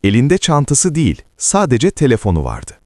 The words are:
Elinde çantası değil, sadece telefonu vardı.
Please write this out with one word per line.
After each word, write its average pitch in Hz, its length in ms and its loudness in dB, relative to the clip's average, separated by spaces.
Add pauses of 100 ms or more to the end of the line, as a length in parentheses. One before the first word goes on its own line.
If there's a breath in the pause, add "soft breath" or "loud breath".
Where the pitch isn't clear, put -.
Elinde 123 340 2
çantası 147 560 0
değil, 143 280 -2 (160)
sadece 165 520 0
telefonu 107 540 0
vardı. 55 280 -10 (140)